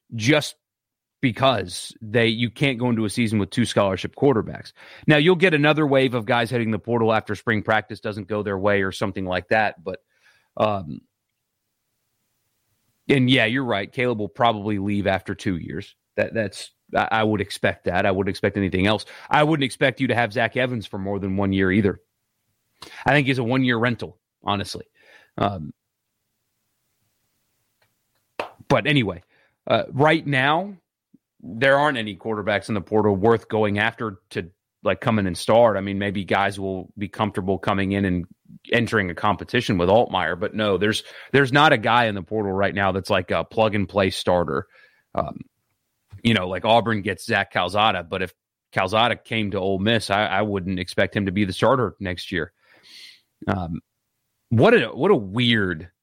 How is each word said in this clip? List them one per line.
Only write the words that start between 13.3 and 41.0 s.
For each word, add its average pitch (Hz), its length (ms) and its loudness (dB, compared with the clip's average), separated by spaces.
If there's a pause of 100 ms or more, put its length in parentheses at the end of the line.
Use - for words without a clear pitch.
yeah, 127 140 4
you're 127 200 0
right. 101 280 -4
Caleb 123 260 -2
will 104 100 -6
probably 107 500 0
leave 101 280 -2
after 95 280 -2
two 92 220 -4
years. 80 380 -10 (220)
That, 104 180 -2
that's, 104 360 -6 (240)
I, 101 180 0
I 110 100 2
would 107 180 2
expect - 440 -4
that. 92 200 0
I 101 60 2
wouldn't 95 200 0
expect 101 260 -2
anything 92 300 0
else. 107 180 0 (260)
I 151 140 4
wouldn't 151 200 0
expect 131 360 -2
you 131 80 0
to 120 60 0
have 117 180 0
Zach 117 240 -2
Evans 123 300 -4
for 104 120 -12
more 98 220 -6
than 95 160 -4
one 98 160 0
year 95 180 2
either. 95 300 2 (1080)
I 123 40 4
think 131 160 4
he's 131 120 0
a 123 60 -2
one-year 127 340 2
rental, 117 400 -4 (240)
honestly. 98 420 -4 (540)
Um, 95 340 -4 (3000)
but 113 180 2
anyway, 117 360 0 (440)
uh, - 260 2
right 156 340 2
now, 151 500 0 (640)
there 135 380 2
aren't 143 200 2
any 107 180 -6
quarterbacks 104 520 -4
in 113 60 -2
the 101 60 -2
portal 104 340 2
worth 110 340 2
going 104 300 0
after 110 400 -4 (120)
to, 90 200 -8 (320)
like, 95 180 0
come 110 180 2
in 98 80 0
and 87 120 -4
start. 110 380 4
I 98 40 -4
mean, 98 180 -4
maybe 101 260 -4
guys 98 360 0
will 95 380 -8
be 101 100 -8
comfortable 98 500 -2
coming 98 340 -2
in 101 120 0
and 90 220 -2 (460)
entering 107 380 0
a 82 40 -10
competition 104 640 -2
with 87 100 2
Altmaier, 92 500 2
but 101 160 -6
no, 104 240 0
there's, 104 240 -2 (300)